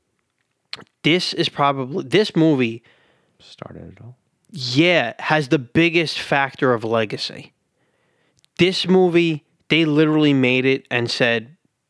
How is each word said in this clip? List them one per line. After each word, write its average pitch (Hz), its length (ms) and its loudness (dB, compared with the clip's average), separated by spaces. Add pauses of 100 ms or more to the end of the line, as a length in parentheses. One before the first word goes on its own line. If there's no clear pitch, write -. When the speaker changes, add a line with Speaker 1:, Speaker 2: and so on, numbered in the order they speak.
(1040)
Speaker 1:
this 175 300 0
is 156 160 -2
probably, 143 560 -4
this 180 300 -2
movie 135 460 2 (580)
Speaker 2:
Started - 520 -20
it 95 100 -20
all. 117 160 -20 (340)
Speaker 1:
yeah, 131 680 0
has 156 300 -2
the 156 100 2
biggest 165 600 0
factor 135 540 -2
of 113 100 -2
legacy. 110 680 -6 (1040)
This 180 300 0
movie, 170 580 2 (220)
they 160 180 2
literally 151 480 4
made 127 320 2
it 135 240 0
and 120 220 -2
said, 117 440 -2 (340)